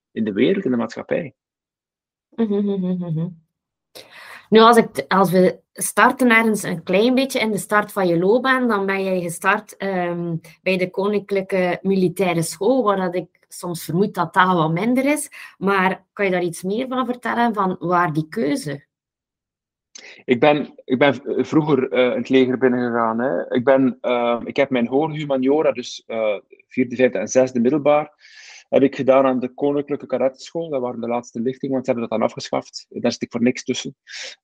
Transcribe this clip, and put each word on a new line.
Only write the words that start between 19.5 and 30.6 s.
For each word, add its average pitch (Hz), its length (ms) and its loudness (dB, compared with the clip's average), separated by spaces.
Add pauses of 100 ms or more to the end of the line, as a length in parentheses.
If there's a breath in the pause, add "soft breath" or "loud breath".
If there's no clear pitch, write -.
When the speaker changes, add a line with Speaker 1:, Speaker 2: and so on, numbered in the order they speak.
Speaker 1:
Ik 123 160 0
ben, 147 320 2 (120)
ik 123 140 -2
ben 139 160 4
v-, 117 340 -4
vroeger, 147 440 0
eh, 123 180 2
in 127 80 -4
het 120 100 -6
leger 127 300 4
binnengegaan, 120 640 0
hè. 139 340 -4
Ik 123 100 -2
ben, 135 360 2
eh, 120 440 0
ik 120 120 -8
heb 139 140 0
mijn 120 160 0
hoger 147 300 -2
humaniora, 143 560 0
dus, 120 340 -12
eh, 110 320 -2 (300)
vierde, 123 280 -4
vijfde 127 220 2
en 92 100 -4
zesde 127 320 0
middelbaar, 147 520 0 (560 loud breath)
heb 127 140 4
ik 139 140 2
gedaan 131 280 4
aan 131 160 0
de 123 80 -4
Koninklijke 143 580 -4
Kadettenschool. 131 640 -4